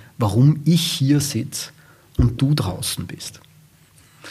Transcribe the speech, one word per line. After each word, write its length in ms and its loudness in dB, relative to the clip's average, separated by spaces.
Warum 460 4
ich 180 4
hier 380 0
sitz 520 -6
und 220 2
du 140 2
draußen 520 -6
bist.“ 340 -16